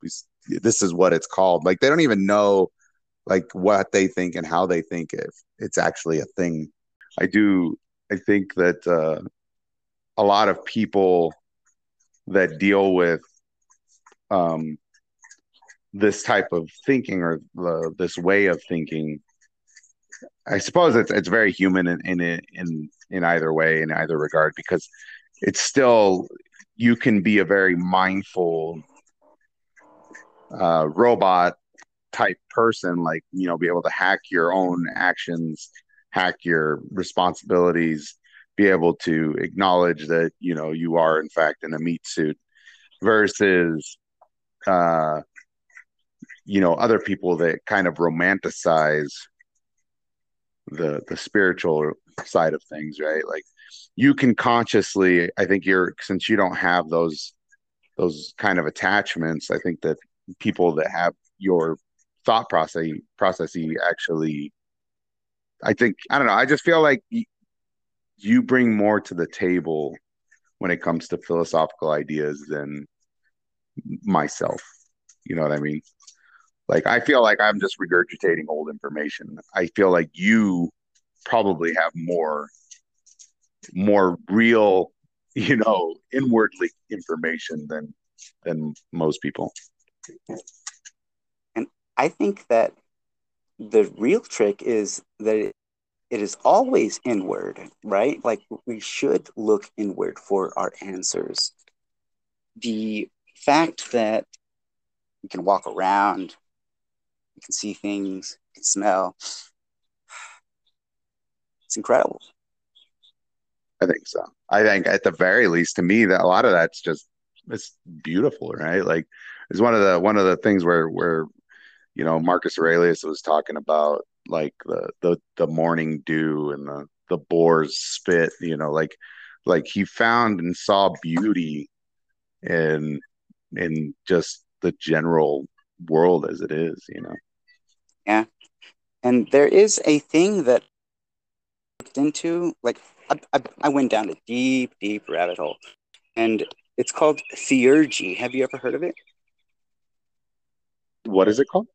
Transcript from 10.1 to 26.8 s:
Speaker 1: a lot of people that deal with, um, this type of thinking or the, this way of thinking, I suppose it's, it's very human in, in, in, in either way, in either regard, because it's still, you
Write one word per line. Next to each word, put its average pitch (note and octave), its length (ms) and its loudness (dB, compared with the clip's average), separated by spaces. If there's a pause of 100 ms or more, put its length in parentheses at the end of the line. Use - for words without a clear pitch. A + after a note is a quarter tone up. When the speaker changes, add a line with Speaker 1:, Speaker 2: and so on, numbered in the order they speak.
Speaker 1:
a G#2+ 60 2
lot G2+ 260 4
of - 160 -4
people F#2 680 2 (920)
that F2 320 0
deal G2 340 4
with, F2 280 2 (1120)
um, E2+ 460 -2 (1160)
this G2+ 300 0
type G#2 280 0
of E2 180 -4 (180)
thinking G#2+ 340 0
or E2 180 -2 (160)
the, E2 440 -4
this F2+ 180 -4
way G2 300 2
of E2+ 200 0
thinking, D#2 520 -6 (1300)
I G2+ 100 -2
suppose D#3+ 380 2
it's, A#2 160 4
it's G2 160 0
very G#2+ 240 2
human F#2 360 2
in, F2 180 -2
in, F2+ 160 -2 (320)
in, E2 360 -8 (200)
in F#2 140 -4
either E2 300 0
way, D#2+ 280 2
in D#2+ 100 -4
either D#2+ 260 -2
regard, D#2 380 0
because E2 320 -4 (540)
it's G2+ 200 -2
still, A2 680 4 (480)
you A#2 200 4